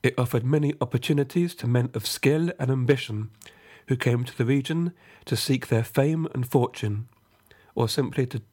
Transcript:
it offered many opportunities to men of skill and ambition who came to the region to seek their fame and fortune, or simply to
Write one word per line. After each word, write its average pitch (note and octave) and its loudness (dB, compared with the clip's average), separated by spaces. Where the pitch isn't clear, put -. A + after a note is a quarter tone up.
it C3 2
offered A#2+ 0
many D3 2
opportunities C#3+ 0
to - -6
men B2 2
of A2 -6
skill D#3 2
and C3 0
ambition B2 0
who C3 2
came A#2+ 2
to - -12
the C#3 0
region D#3+ 0
to B2+ 0
seek - 0
their A#2 2
fame D#3+ 2
and B2 -2
fortune, A2 0
or A#2 2
simply C3 -2
to A#2+ -8